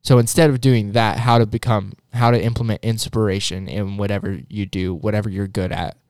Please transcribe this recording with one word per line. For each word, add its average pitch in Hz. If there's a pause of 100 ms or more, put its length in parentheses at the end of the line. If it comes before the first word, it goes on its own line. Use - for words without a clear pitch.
so 127
instead 147
of 127
doing 117
that, 113
how 117
to 113
become, 107 (200)
how 120
to 117
implement 113
inspiration 101
in 98
whatever 101
you 104
do, 92
whatever 104
you're 98
good 95
at 90 (140)